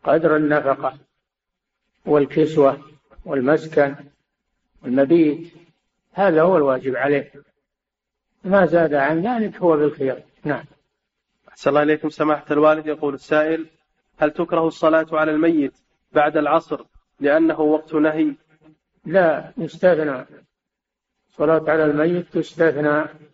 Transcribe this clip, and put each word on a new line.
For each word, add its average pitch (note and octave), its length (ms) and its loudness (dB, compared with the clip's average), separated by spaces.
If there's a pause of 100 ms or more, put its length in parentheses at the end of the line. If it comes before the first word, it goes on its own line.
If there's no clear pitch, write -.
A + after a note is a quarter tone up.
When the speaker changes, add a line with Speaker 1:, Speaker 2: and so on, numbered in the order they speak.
Speaker 1:
قدر D#3+ 320 2
النفقة D3 580 -2 (1120)
والكسوة D3 720 0 (480)
والمسكن D3+ 720 -2 (880)
والمبيت، C#3+ 720 0 (600)
هذا F3 280 0
هو F3+ 160 2
الواجب C3 380 -2
عليه، C#3 360 -4 (1120)
ما F#3+ 220 2
زاد D#3+ 280 0
عن D3 280 0
ذلك A3 360 -4
هو E3+ 200 2
بالخيار. C#3+ 440 -4 (220)
نعم. C#3 200 -6 (880)
Speaker 2:
أحسن - 200 -4
الله D3 140 2
إليكم D3+ 260 0
سماحة D3+ 420 -2
الوالد. D3+ 360 2
يقول D3 260 -4
السائل: D#3 520 -2 (540)
هل D3+ 120 0
تكره E3 360 -2
الصلاة D#3+ 440 0
على D#3 200 -2
الميت D#3 420 0 (380)
بعد D3+ 260 0
العصر D3+ 440 -2 (380)
لأنه D#3 400 2
وقت D#3 340 0
نهي؟ D#3 400 0 (720)
Speaker 1:
لا، D#3+ 520 0
يستثنى، D#3 680 -2 (1040)
الصلاة D#3 380 0
على D#3 180 0
الميت E3 420 -2
تستثنى D3+ 800 -2 (280)